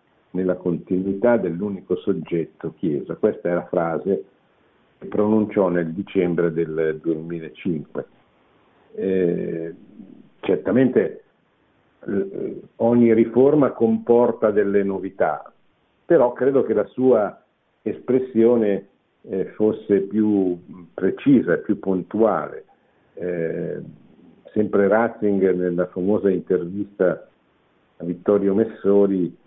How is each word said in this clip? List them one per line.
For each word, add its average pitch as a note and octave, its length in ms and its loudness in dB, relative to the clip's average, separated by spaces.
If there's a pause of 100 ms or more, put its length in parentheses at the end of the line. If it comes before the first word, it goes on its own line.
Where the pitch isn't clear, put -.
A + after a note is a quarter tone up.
(300)
nella F2+ 240 -2
continuità G2 840 -2
dell'unico F#2 600 -4
soggetto E2+ 800 -6
Chiesa. C#2+ 400 -6
Questa - 320 -2
è F2 60 0
la E2+ 120 -4
frase F2 580 -2 (760)
che - 80 -16
pronunciò G#2+ 640 0
nel F2 240 -2
dicembre F2 600 -2
del D#2+ 500 -2
duemilacinque. D#2+ 1040 -6 (880)
Eh, F2 800 -2 (640)
certamente, - 840 0 (840)
eh, - 560 -6 (140)
ogni A#2 380 4
riforma B2+ 580 4
comporta A#2 800 2
delle G2+ 320 2
novità, F#2+ 640 -4 (580)
però C3 280 4
credo C3+ 300 2
che G2+ 120 -2
la G#2 120 0
sua A#2+ 560 0 (380)
espressione, A2+ 1080 0 (340)
eh, F#2+ 320 -6
fosse G#2+ 460 0
più G2 580 0 (340)
precisa, G2 640 2
più - 220 -2
puntuale. F#2 840 -2 (500)
Eh, E2+ 640 -6 (720)
sempre G2+ 360 2
Ratzinger, G2+ 640 2
nella F2+ 320 -2
famosa G2+ 420 0
intervista F2+ 960 -2 (720)
a E2+ 80 -14
Vittorio G2 480 0
Messori, G2 840 0 (120)